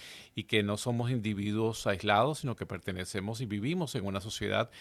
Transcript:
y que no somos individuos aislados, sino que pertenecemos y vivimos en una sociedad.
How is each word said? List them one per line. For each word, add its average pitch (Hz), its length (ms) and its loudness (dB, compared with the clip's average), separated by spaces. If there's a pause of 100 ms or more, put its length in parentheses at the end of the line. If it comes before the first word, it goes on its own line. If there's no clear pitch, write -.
(340)
y 113 100 -4
que 110 180 4
no 104 160 2
somos 120 320 0
individuos 107 760 0
aislados, 104 520 4
sino - 180 -4
que - 80 -8
pertenecemos 95 760 -6
y 131 60 -4
vivimos 123 480 -2
en 98 120 -4
una 98 140 -2
sociedad. 104 500 2 (100)